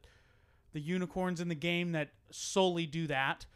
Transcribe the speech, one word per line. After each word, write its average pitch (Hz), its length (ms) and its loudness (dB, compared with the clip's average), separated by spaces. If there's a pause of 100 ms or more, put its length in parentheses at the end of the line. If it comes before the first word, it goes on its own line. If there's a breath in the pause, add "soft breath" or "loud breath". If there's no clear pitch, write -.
(720 soft breath)
the 156 80 -6
unicorns 180 600 -2
in 170 80 -2
the 170 60 0
game 170 380 0
that 151 180 -2 (200)
solely 180 560 2
do 160 200 -2
that. 143 500 0